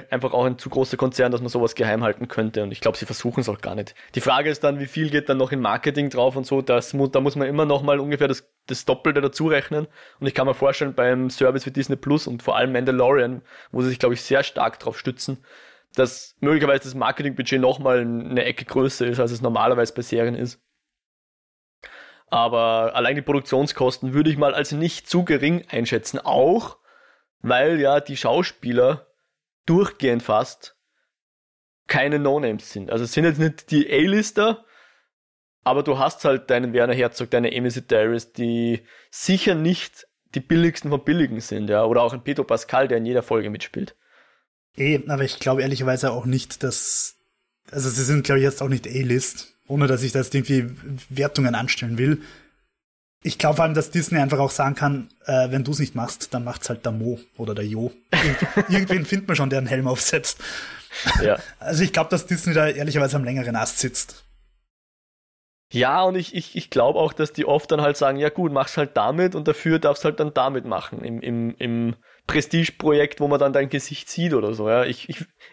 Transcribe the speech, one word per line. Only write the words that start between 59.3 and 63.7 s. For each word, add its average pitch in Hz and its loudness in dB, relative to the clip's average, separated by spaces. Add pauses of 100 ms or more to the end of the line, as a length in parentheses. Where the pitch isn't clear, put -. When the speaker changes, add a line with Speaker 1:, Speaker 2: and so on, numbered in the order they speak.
Speaker 2:
schon, 135 0
der 135 0
einen 131 0
Helm 131 0
aufsetzt. - -2 (840)
Speaker 1:
Ja. 104 4 (200)
Speaker 2:
Also 165 -2
ich 185 2
glaub, 165 0
dass - -2
Disney 170 -2
da 151 4
ehrlicherweise 147 0
am 135 0
längeren 120 -2
Ast 110 -2